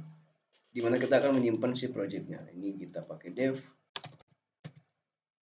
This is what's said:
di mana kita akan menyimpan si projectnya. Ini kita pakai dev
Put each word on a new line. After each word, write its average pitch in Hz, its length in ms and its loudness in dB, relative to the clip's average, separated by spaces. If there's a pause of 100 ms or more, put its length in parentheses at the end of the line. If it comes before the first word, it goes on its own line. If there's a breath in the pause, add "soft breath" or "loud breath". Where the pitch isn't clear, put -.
(760)
di 120 80 -2
mana 117 160 4
kita 127 240 6
akan 139 160 4
menyimpan 120 360 2
si 123 160 -4
projectnya. 92 520 -6 (120)
Ini 98 240 -6
kita 85 280 -10
pakai 82 280 -12
dev 131 240 0 (1900)